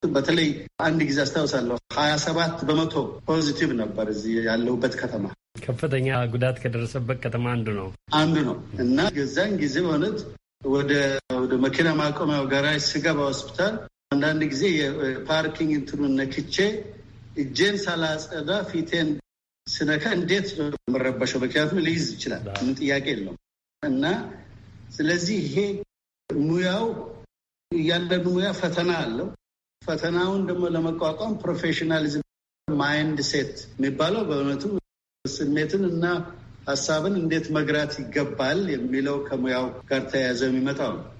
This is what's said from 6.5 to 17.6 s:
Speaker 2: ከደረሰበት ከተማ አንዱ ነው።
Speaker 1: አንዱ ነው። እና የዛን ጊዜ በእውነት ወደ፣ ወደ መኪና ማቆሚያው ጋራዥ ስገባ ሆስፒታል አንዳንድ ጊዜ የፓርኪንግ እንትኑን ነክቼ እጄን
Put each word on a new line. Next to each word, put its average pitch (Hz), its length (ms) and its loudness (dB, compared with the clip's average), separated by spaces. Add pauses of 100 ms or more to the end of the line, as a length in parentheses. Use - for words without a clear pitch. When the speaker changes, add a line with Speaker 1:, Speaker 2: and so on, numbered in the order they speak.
Speaker 2:
ከደረሰበት 117 600 -2
ከተማ 120 300 -2
አንዱ 117 240 0
ነው። 98 140 -4 (260)
Speaker 1:
አንዱ 156 300 6
ነው። 120 140 -2 (220)
እና 127 180 4 (160)
የዛን 165 440 0
ጊዜ 143 220 0
በእውነት 170 400 2 (460)
ወደ፣ 139 260 2 (420)
ወደ 127 240 2
መኪና 135 380 4
ማቆሚያው 147 520 0
ጋራዥ 139 360 2
ስገባ 151 400 2
ሆስፒታል 175 520 -2 (340)
አንዳንድ 151 340 2
ጊዜ 139 200 0 (100)
የፓርኪንግ 151 1000 0
እንትኑን 143 420 0
ነክቼ 135 400 -2 (840)
እጄን 151 400 2